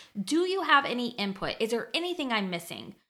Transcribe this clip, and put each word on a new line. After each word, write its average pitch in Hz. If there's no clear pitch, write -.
Do 320
you 381
have 285
any 240
input? 196
Is 220
there 233
anything 330
I'm 202
missing? 170